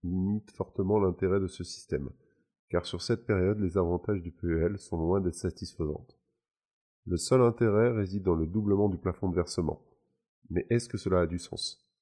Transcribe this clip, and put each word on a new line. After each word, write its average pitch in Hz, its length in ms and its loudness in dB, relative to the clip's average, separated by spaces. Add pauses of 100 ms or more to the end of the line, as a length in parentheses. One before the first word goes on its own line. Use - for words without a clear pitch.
limite 92 480 -2
fortement 98 480 0
l'intérêt 95 400 2
de 95 80 -2
ce - 160 -10
système, - 440 -6 (640)
car 85 160 -2
sur - 160 -8
cette 113 240 -4
période, 101 320 2
les 95 180 0
avantages 90 460 0
du 85 80 -10
P - 160 -8
E 80 160 2
L 95 160 0
sont - 180 -8
loin 87 240 2
d'être 90 140 -2
satisfaisantes. - 840 -8 (880)
Le 87 120 -2
seul 127 240 4
intérêt 117 480 4
réside 101 320 -2
dans 92 140 4
le 80 100 0
doublement 101 420 2
du 92 80 0
plafond 90 320 -4
de 87 60 -2
versement. 85 500 -2 (680)
Mais 87 180 -2
est-ce 117 220 -2
que - 80 -6
cela 90 240 2
a 85 40 2
du 87 120 -4
sens ? - 520 -12 (120)